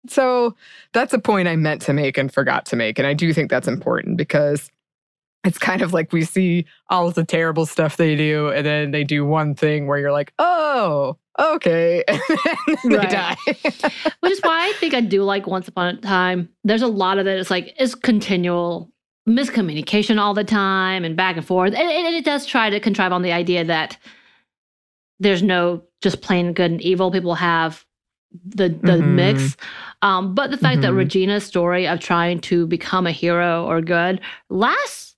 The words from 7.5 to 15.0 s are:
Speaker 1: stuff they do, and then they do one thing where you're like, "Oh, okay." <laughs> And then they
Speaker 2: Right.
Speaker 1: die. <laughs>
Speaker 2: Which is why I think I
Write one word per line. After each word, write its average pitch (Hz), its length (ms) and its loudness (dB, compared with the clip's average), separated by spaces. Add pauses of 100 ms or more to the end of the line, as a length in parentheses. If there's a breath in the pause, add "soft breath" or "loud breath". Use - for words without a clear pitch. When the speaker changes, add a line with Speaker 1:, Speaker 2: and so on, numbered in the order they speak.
Speaker 1:
stuff 156 320 -2
they 156 180 4
do, 151 320 0
and 143 180 0
then 151 260 0
they 151 120 -2
do 147 220 0
one 151 280 0
thing 151 320 0
where 143 120 0
you're 143 140 0
like, 147 260 -2
"Oh, 254 800 0 (200)
okay." 170 680 2
<laughs> - 20 2
And - 100 2 (640)
then 247 100 2
they 214 40 6
Speaker 2:
Right. 196 140 2
Speaker 1:
die. 185 340 -2
<laughs> - 760 -4
Speaker 2:
Which 359 120 2
is 381 80 -2
why 330 280 0
I 427 120 -2
think 311 140 0
I 247 80 2